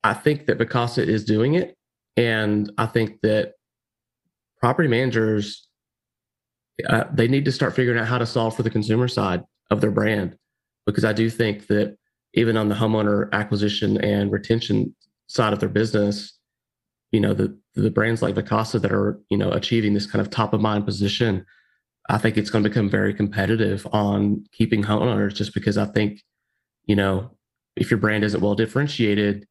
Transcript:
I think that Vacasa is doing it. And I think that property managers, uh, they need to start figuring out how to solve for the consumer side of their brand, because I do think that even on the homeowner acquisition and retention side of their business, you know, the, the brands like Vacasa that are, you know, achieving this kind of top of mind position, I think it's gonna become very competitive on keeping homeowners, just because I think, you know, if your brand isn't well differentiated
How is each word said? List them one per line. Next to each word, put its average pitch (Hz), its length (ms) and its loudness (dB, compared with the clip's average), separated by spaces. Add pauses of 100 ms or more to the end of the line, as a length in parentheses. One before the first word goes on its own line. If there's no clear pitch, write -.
I 208 120 2
think 147 320 0
that - 120 0
Vacasa 117 480 0
is 107 180 0
doing 113 300 2
it. - 220 -2 (400)
And 107 600 0
I 113 100 0
think 113 360 -2
that 107 300 0 (1080)
property 131 280 2
managers, 110 800 -2 (1200)
uh, 110 240 2
they 117 160 2
need 139 160 2
to 139 80 0
start - 240 -2
figuring 120 220 0
out 110 100 -2
how 123 100 -2
to 117 80 0
solve 113 300 -2
for 113 80 -2
the 110 60 0
consumer 113 360 0
side 95 380 -2 (260)
of 104 100 0
their 104 120 2
brand, 104 440 0 (480)
because 104 200 0
I 110 80 2
do 113 180 2
think 107 380 -2
that 104 280 0 (380)
even 113 220 2
on 107 120 0
the 104 60 0
homeowner 107 580 0
acquisition 104 680 0
and 101 340 0
retention 104 640 -2 (340)
side 110 240 0
of 101 80 -4
their 101 80 -2
business, 104 680 -2 (760)
you 107 80 2
know, 101 140 0
the, 101 220 -2 (180)
the 101 160 2
brands 113 300 0
like 98 140 0
Vacasa 110 480 0
that 101 80 0
are, 101 300 0 (100)
you 101 80 2
know, 101 140 0
achieving 107 420 0
this 104 120 -2
kind 104 140 -2
of 101 80 -2
top 110 240 0
of 107 80 0
mind 104 240 0
position, 101 600 0 (640)
I 107 80 2
think 107 180 0
it's 104 140 -2
gonna 107 180 2
become 104 220 0
very 101 240 0
competitive 101 800 -2
on 101 600 0
keeping 110 300 0
homeowners, 104 520 0
just 101 200 -6
because 101 240 0
I 104 80 0
think, 104 340 -2 (680)
you 104 100 2
know, 98 400 0 (400)
if - 140 -2
your 113 80 4
brand 107 260 0
isn't 104 160 0
well 101 160 2
differentiated 107 960 0